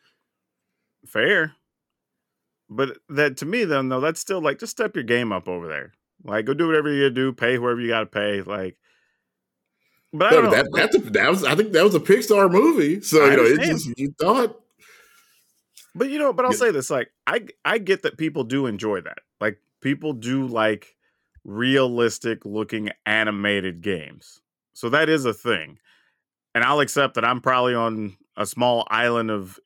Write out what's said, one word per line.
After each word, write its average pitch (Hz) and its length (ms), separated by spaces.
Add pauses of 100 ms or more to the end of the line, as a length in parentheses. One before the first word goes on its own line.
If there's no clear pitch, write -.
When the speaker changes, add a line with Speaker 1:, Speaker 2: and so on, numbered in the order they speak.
(1080)
Speaker 1:
Fair. 156 480 (1120)
But 120 300 (100)
that, 143 300
to 139 80
me, 220 180
then, 139 240
though, 131 120
that's 160 200
still, 190 200
like, 147 180
just 226 140
step 220 220
your 139 100
game 120 280
up 92 160
over 87 200
there. 73 240 (320)
Like, 110 220
go 135 80
do 165 120
whatever 151 260
you 139 180
do, 131 220
pay 123 240
whoever 120 240
you 117 80
gotta 113 180
pay, 101 360
like, 92 340 (1400)
but 175 160
I - 80
Speaker 2:
No, - 60
Speaker 1:
don't 220 80
Speaker 2:
but 117 60
Speaker 1:
know. 135 60
Speaker 2:
that, 139 80 (220)
that's - 40
a, 113 140
that 104 200
was, 190 140
I 135 100
think 208 180
that 165 120
was 202 100
a 156 60
Pixar 202 500
movie. 202 500
So, 151 240
Speaker 1:
I 139 60
Speaker 2:
you 139 60
know, 127 80
it 120 80
Speaker 1:
understand. 269 260
Speaker 2:
just, - 200
you 139 220
thought. 220 380 (1400)
Speaker 1:
But, 254 160
you 294 80
know, 277 140
but 247 120
I'll 254 80
Speaker 2:
Yeah. - 60
Speaker 1:
say 240 120
this: 139 200
like, 127 180 (180)
I, 202 200 (180)
I 196 140
get 190 240
that 143 160
people 147 260
do 135 220
enjoy 104 360
that. - 160 (220)
Like, 107 180 (220)
people 143 320
do 131 340
like 110 480 (500)
realistic 120 1000
looking 107 460 (140)
animated 101 800
games. 85 580 (340)
So 120 160
that 151 180
is 151 160
a 113 100
thing. 82 440 (760)
And 117 80
I'll 143 180
accept 139 340
that 113 100
I'm 123 160
probably 127 340
on 110 420 (200)
a 104 100
small 120 440
island 117 400
of 95 360